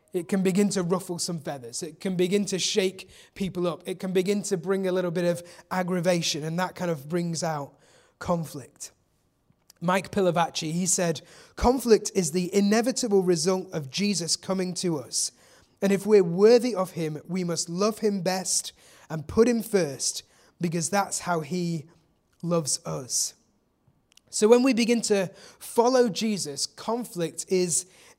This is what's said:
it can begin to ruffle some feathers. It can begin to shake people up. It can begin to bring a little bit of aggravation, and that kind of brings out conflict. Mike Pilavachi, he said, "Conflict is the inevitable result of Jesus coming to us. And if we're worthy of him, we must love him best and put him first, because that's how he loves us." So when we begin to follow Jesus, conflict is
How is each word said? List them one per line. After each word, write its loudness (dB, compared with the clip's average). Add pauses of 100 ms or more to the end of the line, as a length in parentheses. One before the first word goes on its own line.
(140)
it -6
can 0
begin 4
to 0
ruffle -2
some -4
feathers. -10
It -12
can -4
begin 2
to -4
shake -2 (240)
people -4
up. -2
It -6
can -6
begin 0
to -2
bring -2
a 0
little 0
bit 0
of 2 (280)
aggravation, 0
and -4
that -4
kind -2
of -6
brings -2
out -4 (480)
conflict. -6 (880)
Mike -2
Pilavachi, 0
he -2
said, 0 (340)
"Conflict 4
is 0
the -2
inevitable 4
result 0
of -6
Jesus -2
coming -4
to -2
us. -4 (500)
And 2
if -2
we're 8
worthy 4
of -2
him, -4
we -4
must -4
love -2
him 0
best -4 (360)
and -8
put 4
him 2
first, -2 (360)
because -2
that's -2
how -2
he -4 (560)
loves -2
us." -4 (960)
So 2
when 8
we 4
begin 2
to 0 (260)
follow 2
Jesus, -4
conflict -8
is 0 (320)